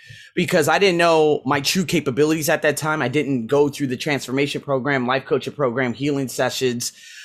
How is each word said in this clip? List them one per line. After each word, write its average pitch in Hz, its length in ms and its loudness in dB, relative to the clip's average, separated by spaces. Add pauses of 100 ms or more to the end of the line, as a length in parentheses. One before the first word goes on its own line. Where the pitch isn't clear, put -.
(340)
because 160 340 0
I 165 120 4
didn't 185 180 4
know 160 480 4
my 143 140 0
true 175 240 0
capabilities 151 640 0
at 156 140 2
that 151 140 2
time. 156 240 -2
I 127 60 -2
didn't 131 400 -2
go 143 220 4
through 143 200 -4
the 123 80 -4
transformation 139 640 -2
program, 135 460 -2
life 131 180 0
coaching 135 280 -2
program, 127 400 -2
healing 139 340 -2
sessions. 123 680 -2 (320)